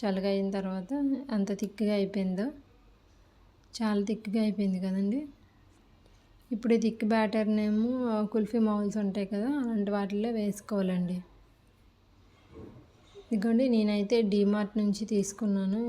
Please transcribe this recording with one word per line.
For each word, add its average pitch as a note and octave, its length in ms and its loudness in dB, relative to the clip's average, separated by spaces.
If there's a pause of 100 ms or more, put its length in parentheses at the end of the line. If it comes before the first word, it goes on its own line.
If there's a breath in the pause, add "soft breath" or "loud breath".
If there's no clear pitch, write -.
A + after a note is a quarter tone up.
చల్లగా G3 320 0
అయిన G3 140 0 (100)
తర్వాత F#3+ 340 -4 (460)
ఎంత G3 120 0 (120)
థిక్‌గా G#3 360 -2
అయిపోయిందో, G3 480 -2 (1300 soft breath)
చాలా G#3 320 2
థిక్‌గా G#3+ 340 -2
అయిపోయింది G3 400 0
కదండి. G3 360 0 (1300 soft breath)
ఇప్పుడు A#3 240 0
ఈ - 80 6
థిక్ A3 280 0
బ్యాటర్నేమో G#3+ 800 2 (440)
కుల్ఫీ A3 340 0
మౌల్స్ G#3 340 0
ఉంటాయి G3 320 -2
కదా, G#3 160 -2 (120)
అలాంటి G#3+ 340 0
వాటిల్లో G3+ 420 -2
వేసుకోవాలండి. F#3 800 -2 (2000)
ఇదిగోండి, A3+ 400 2 (100)
నేనైతే G#3 440 2 (140)
డీమార్ట్ G#3 480 2
నుంచి G#3 320 0
తీసుకున్నాను G3 760 0